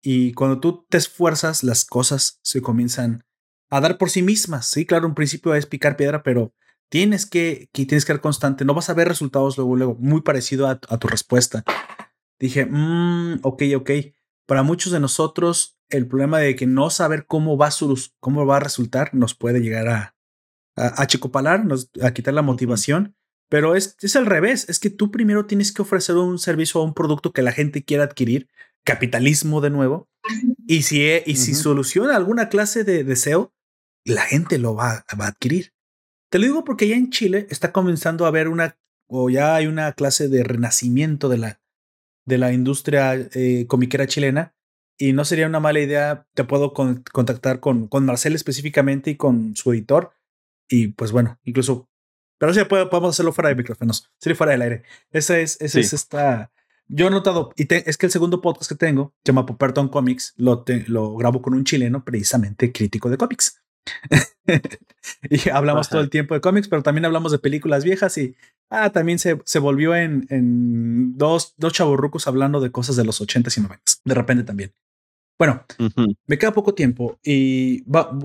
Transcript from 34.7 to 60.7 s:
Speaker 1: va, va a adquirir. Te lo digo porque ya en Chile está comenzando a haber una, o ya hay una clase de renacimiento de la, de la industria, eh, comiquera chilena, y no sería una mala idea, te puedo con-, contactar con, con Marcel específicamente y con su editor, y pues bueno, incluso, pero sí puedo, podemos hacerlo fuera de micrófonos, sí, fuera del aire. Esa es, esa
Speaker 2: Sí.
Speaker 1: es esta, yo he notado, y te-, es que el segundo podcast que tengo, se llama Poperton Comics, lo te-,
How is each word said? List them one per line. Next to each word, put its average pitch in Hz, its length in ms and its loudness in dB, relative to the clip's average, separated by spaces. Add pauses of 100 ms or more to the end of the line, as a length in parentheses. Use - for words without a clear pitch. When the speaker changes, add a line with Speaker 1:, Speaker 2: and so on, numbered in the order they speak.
Speaker 1:
va, 113 300 -4 (160)
va 101 60 -4
a - 20 -4
adquirir. 143 460 -4 (540)
Te 180 120 0
lo 233 60 4
digo 311 180 0
porque 214 240 0
ya 226 80 2
en 254 140 2
Chile 202 400 -2
está - 200 -4
comenzando 170 540 0
a 165 40 4
haber 160 200 2
una, 165 280 -2 (320)
o 127 220 0
ya 147 240 2
hay 156 140 2
una 156 240 -4
clase 143 360 -2
de 131 140 4
renacimiento 123 840 0
de 123 100 2
la, 110 220 -8 (680)
de 127 120 2
la 127 140 2
industria, 135 600 0 (200)
eh, 123 320 0
comiquera 127 400 0
chilena, 143 480 -2 (420)
y 139 180 0
no 147 100 2
sería 160 240 0
una 160 100 -2
mala 151 220 2
idea, 147 540 -2
te 131 100 -2
puedo 143 300 0
con-, 127 280 -2 (100)
contactar 127 460 0
con, 117 300 0
con 139 160 0
Marcel 131 320 0
específicamente 139 760 -2
y 147 60 -6
con 117 400 0
su 123 160 0
editor, 135 400 0 (560)
y 117 200 2
pues 104 220 -6
bueno, 120 320 0
incluso, 123 460 -4 (500)
pero 160 160 2
sí 208 100 4
puedo, 190 240 2
podemos 175 280 0
hacerlo 165 160 0
fuera 160 160 0
de 135 80 2
micrófonos, 120 520 -6 (120)
sí, 160 140 -2
fuera 156 180 2
del 123 100 0
aire. 120 200 -4 (280)
Esa 160 300 0
es, 160 200 -4
esa 156 140 -4
Speaker 2:
Sí. 123 60 6
Speaker 1:
es 107 140 0
esta, 139 580 -2 (340)
yo 160 220 2
he - 20 4
notado, 180 460 0
y 151 80 0
te-, 170 260 0
es 151 60 -4
que 185 100 0
el 175 60 0
segundo 175 280 0
podcast - 300 -2
que 151 60 -6
tengo, 143 380 0 (100)
se 135 80 4
llama 127 140 4
Poperton 131 420 0
Comics, 127 480 -2
lo 120 260 2
te-, 120 240 -2